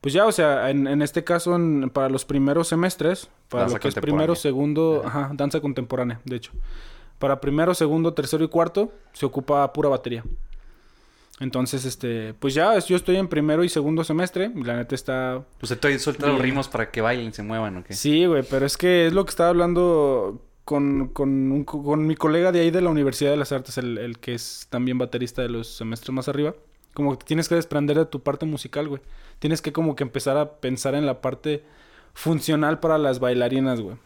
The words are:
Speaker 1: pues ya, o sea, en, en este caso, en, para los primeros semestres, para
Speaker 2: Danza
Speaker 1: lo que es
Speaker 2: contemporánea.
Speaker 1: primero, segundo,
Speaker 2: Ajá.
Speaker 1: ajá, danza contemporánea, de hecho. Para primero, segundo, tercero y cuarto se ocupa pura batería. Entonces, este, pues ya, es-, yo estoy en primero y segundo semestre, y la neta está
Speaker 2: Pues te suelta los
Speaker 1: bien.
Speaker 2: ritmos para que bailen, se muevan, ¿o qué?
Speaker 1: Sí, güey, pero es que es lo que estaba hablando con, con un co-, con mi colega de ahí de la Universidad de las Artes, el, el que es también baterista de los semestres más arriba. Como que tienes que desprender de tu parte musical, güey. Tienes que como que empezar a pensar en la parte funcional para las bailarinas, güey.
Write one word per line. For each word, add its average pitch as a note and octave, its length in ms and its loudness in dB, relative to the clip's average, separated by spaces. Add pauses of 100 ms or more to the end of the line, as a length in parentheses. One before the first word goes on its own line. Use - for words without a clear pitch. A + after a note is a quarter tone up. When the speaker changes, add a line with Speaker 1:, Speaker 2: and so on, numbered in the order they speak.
Speaker 1:
pues C#3 120 -2
ya, G3 120 6
o A3 60 4
sea, C#3 380 2
en, C#3 180 2
en C#3+ 140 2
este E3 220 0
caso, F3 320 2
en, D3+ 360 2
para C3+ 180 0
los C3 160 -2
primeros C#3+ 420 2
semestres, E3+ 640 0 (180)
para A2+ 160 -2
Speaker 2:
Danza - 120 0
Speaker 1:
lo - 40 -4
que - 80 -2
es C3+ 60 0
Speaker 2:
contemporánea. D3 240 0
Speaker 1:
primero, D#3+ 180 2
segundo, D3+ 720 0
Speaker 2:
Ajá. C#3 200 -2
Speaker 1:
ajá, C#3 100 -6
danza C#3+ 260 -2
contemporánea, B2 640 -4
de B2+ 100 -6
hecho. - 160 -10 (680)
Para C#3 200 2
primero, D#3 340 2
segundo, D#3+ 400 2
tercero D#3 300 0
y D#3 60 2
cuarto E3 420 2 (220)
se - 120 -4
ocupa C#3 460 0
pura D3 180 0
batería. A#2+ 340 -2 (1160)
Entonces, B2+ 460 -2
este, A#2 480 -6
pues C3+ 220 -4
ya, G3 200 4
es-, F#3 120 0
yo F3+ 80 2
estoy F3+ 220 2
en F#3+ 100 0
primero D#3 360 2
y F3 60 2
segundo D#3+ 340 0
semestre, F3+ 520 -2
y C#3 80 -6
la A#2+ 120 -4
neta A#2+ 200 -4
está C3 480 -4 (160)
Speaker 2:
Pues A#2+ 200 -4
te C#3 200 2
suelta C#3+ 280 -2
los C#3 80 4
Speaker 1:
bien. B2+ 100 2
Speaker 2:
ritmos C3+ 220 0
para A2+ 220 -4
que A2+ 120 -4
bailen, A#2 320 0
se G#2 100 -10
muevan, G#2+ 340 -4
¿o F2+ 60 -10
qué? G2+ 100 -14
Speaker 1:
Sí, D3+ 320 2
güey, D3+ 240 4
pero C3+ 160 2
es C#3+ 120 -2
que F3 300 4
es E3 60 2
lo F#3+ 120 2
que - 40 -10
estaba E3+ 200 2
hablando E3+ 920 2 (240)
con, C#3 440 0
con C3+ 420 0
un C#3+ 120 0
co-, C#3+ 200 -8
con D3+ 240 2
mi D#3 80 2
colega E3 360 2
de F3 100 4
ahí E3 100 4
de F3+ 100 2
la F3 80 2
Universidad C#3+ 420 2
de D3 60 2
las C#3 140 -2
Artes, C3 260 -6
el, A#2+ 220 -4
el A#2 200 -8
que B2 140 -8
es - 380 -10
también B2+ 260 -2
baterista B2 460 -4
de A#2+ 60 -2
los A2+ 180 -6
semestres A2+ 460 -10
más C3 140 -4
arriba. D3 280 -2 (420)
Como C#3 220 -2
que - 60 -20
tienes D#3+ 220 0
que E3+ 60 0
desprender D3 420 0
de D#3+ 120 4
tu C#3+ 160 -8
parte D3+ 240 -2
musical, D3+ 400 -6
güey. C#3 140 -8 (360)
Tienes D#3 240 -2
que D3+ 100 -6
como D#3 240 0
que - 80 -6
empezar C3+ 320 -2
a D3 180 0
pensar C3 420 -4
en D3 100 0
la C3 160 -2
parte C#3+ 420 -4 (520)
funcional D#3 640 0
para D#3+ 180 2
las C3+ 220 2
bailarinas, B2 640 2
güey. G2+ 240 -10